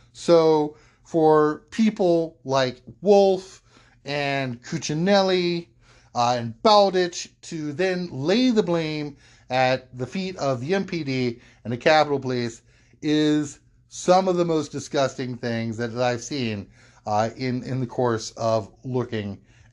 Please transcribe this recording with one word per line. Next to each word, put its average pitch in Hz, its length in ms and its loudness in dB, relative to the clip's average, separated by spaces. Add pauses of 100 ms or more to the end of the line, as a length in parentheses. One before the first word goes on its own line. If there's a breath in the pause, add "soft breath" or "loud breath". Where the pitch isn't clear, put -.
(120 soft breath)
So 160 640 2 (280 soft breath)
for 156 640 2
people 180 760 0
like 131 380 -2 (180)
Wolf 196 600 2 (420 soft breath)
and 139 580 -4
Cuccinelli, 175 1080 0 (460 soft breath)
uh, 120 220 2
and 117 260 -8
Bowditch 190 680 4 (200)
to 151 240 -6
then 180 400 -2
lay 190 380 2
the 214 120 4
blame 156 540 -2 (320 soft breath)
at 127 480 0
the 123 100 -8
feet 185 300 -6
of 135 240 -2
the 147 140 -2
M 196 100 -2
P 175 180 -6
D 127 380 -4 (240 soft breath)
and 113 80 -6
the 123 60 -6
Capitol 147 420 4
Police 123 400 -4 (400 soft breath)
is 151 580 0 (360)
some 185 320 2
of 180 100 0
the 175 100 2
most 156 260 -2
disgusting 135 640 -4
things 113 400 -6
that 113 180 -6
I've 123 280 -2
seen, 110 440 -6 (380 soft breath)
uh, 107 320 0
in, 127 260 -4
in 131 160 -6
the 127 80 -4
course 117 520 -2
of 113 340 -2 (120)
looking 117 520 -6 (360 soft breath)